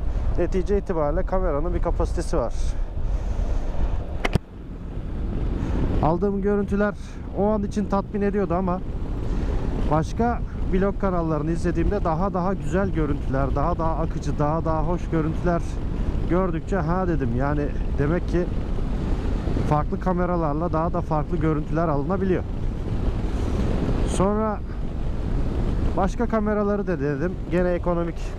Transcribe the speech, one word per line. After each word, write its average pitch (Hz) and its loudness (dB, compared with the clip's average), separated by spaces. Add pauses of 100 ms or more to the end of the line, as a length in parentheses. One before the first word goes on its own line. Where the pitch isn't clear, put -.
(380)
Netice 175 2
itibariyle 165 0
kameranın 175 0
bir 165 0
kapasitesi 170 0
var. 113 0 (3500)
Aldığım 190 2
görüntüler 202 0 (440)
o 196 2
an 214 2
için 202 -2
tatmin 196 -2
ediyordu 196 0
ama 180 0 (1120)
başka 220 2 (340)
vlog 190 2
kanallarını 165 0
izlediğimde 170 2
daha 175 0
daha 190 0
güzel 190 0
görüntüler, 135 0
daha 160 2
daha 160 0
akıcı, 147 -2
daha 151 0
daha 160 0
hoş 165 0
görüntüler 165 0 (680)
gördükçe 180 0
ha 180 0
dedim, 135 2
yani 143 2 (320)
demek 160 2
ki 175 2 (1200)
farklı 151 0
kameralarla 170 0
daha 160 0
da 170 0
farklı 151 -2
görüntüler 156 0
alınabiliyor. 160 0 (1600)
Sonra 208 0 (1400)
başka 196 2
kameraları 208 0
da 175 0
denedim. 147 0 (160)
Gene 180 2
ekonomik 170 0 (180)